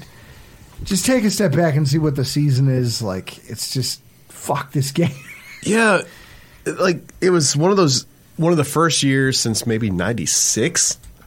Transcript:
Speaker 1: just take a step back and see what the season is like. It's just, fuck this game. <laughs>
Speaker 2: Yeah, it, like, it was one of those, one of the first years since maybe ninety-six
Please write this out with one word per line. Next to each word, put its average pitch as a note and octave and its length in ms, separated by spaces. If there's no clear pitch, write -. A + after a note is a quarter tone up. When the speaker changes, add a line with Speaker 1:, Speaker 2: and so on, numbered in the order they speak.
Speaker 1:
just F#3+ 240
take B3+ 160
a G#3 80
step F#3+ 220
back D#3+ 220
and D3+ 120
see C#3+ 100
what D3+ 180
the C3+ 100
season C#3 440
is B2 320
like. F#2+ 380
It's - 240
just, - 280
fuck - 420
this C#3 200
game. E3+ 180
<laughs> - 100
Speaker 2:
Yeah, G#3+ 360
it, - 120
like, F3+ 220
it F#3+ 100
was D3+ 260
one F3 140
of G3+ 60
those, C#3+ 280
one E3+ 140
of E3+ 60
the C#3+ 60
first D#3 380
years C3+ 380
since A2+ 260
maybe A2 240
ninety-six - 1120